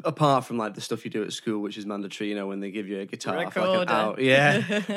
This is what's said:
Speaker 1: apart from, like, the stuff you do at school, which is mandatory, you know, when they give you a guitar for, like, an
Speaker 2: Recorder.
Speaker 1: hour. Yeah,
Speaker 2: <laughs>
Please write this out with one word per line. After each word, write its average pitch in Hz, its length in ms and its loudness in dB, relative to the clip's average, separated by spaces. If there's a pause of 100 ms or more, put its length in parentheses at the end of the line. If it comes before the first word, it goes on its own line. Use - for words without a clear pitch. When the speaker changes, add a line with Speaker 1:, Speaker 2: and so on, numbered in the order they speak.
Speaker 1:
apart 139 420 4
from, 120 120 -4
like, 107 160 -2
the 120 80 -12
stuff - 240 -6
you 110 60 -8
do 107 120 -2
at - 100 -4
school, 107 280 -4
which 101 160 -6
is 104 80 -10
mandatory, 101 440 -6
you 104 60 -2
know, 98 120 -4
when 98 120 -6
they 98 120 -6
give 101 160 -6
you 98 120 -4
a 101 60 -6
guitar 107 280 -6
for, 170 120 -2
like, - 100 -8
an 185 80 0
Speaker 2:
Recorder. 185 280 2
Speaker 1:
hour. 107 280 0
Yeah, 147 720 4
Speaker 2:
<laughs> - 80 -